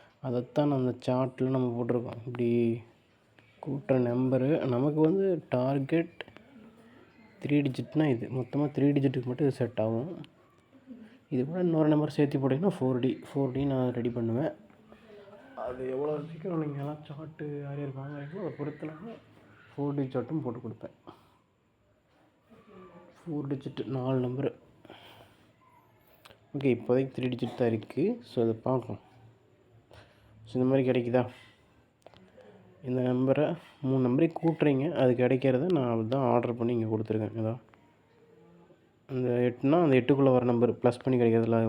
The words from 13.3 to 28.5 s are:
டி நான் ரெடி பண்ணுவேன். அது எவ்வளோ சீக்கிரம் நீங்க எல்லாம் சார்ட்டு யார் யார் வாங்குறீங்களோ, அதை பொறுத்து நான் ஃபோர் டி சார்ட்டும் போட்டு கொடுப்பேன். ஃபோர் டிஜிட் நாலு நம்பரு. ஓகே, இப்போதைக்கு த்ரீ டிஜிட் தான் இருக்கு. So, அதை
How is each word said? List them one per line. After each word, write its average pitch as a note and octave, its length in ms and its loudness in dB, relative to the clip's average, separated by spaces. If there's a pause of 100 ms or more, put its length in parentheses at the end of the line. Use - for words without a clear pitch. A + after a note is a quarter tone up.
டி C3+ 140 -2
நான் C3 320 0
ரெடி A#2+ 120 -2
பண்ணுவேன். A#2 420 -2 (1040)
அது B2+ 340 -8
எவ்வளோ D3 240 -4 (180)
சீக்கிரம் E3 320 -4
நீங்க C#3+ 160 -6
எல்லாம் D3 300 -8
சார்ட்டு D3+ 520 -10
யார் C#3+ 180 -8
யார் C#3+ 200 -8
வாங்குறீங்களோ, D3 400 -12
அதை D#3+ 180 -6
பொறுத்து D3 300 -8
நான் D#3 140 -12 (680)
ஃபோர் C#3+ 260 -4
டி C#3+ 60 -2
சார்ட்டும் C3 420 -4
போட்டு A#2+ 220 -6
கொடுப்பேன். - 300 -12 (2250)
ஃபோர் D3 340 -6
டிஜிட் C3+ 340 -8
நாலு C3 420 -2
நம்பரு. B2+ 240 -2 (2000)
ஓகே, C3+ 180 2
இப்போதைக்கு B2+ 400 0
த்ரீ B2+ 180 -2
டிஜிட் A#2 240 -6
தான் A#2+ 160 2
இருக்கு. E3 500 -2
So, - 200 -2
அதை A2+ 100 2